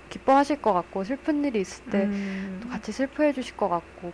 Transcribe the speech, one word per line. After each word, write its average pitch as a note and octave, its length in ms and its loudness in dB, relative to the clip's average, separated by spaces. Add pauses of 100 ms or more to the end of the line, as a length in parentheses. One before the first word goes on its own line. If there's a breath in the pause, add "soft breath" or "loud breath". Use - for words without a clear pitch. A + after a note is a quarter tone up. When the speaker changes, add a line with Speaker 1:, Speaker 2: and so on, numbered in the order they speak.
Speaker 1:
기뻐하실 C#4 540 4
것 G#3+ 100 4
같고 F3+ 320 0
슬픈 C#4+ 400 0
일이 A#3 160 0
있을 - 260 -8
때 G3+ 180 2
Speaker 2:
음. G3 580 -4
Speaker 1:
또 A#3 60 -10
같이 A3 240 -8
슬퍼해 C#4+ 400 0
주실 - 240 -6
것 G3+ 120 0
같고 F3 460 -4